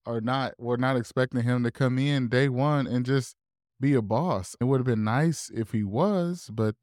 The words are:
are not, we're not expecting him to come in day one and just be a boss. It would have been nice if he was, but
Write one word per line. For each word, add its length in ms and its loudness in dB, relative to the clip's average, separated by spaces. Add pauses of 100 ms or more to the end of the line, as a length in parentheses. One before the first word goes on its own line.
are 140 -4
not, 360 -2
we're 200 -2
not 200 2
expecting 460 -2
him 200 2
to 80 0
come 280 0
in 300 0
day 200 4
one 380 0
and 180 -2
just 300 0 (440)
be 140 2
a 80 4
boss. 580 -2
It 40 -2
would 160 2
have 80 -2
been 160 2
nice 500 0
if 180 -4
he 120 0
was, 680 -2
but 320 0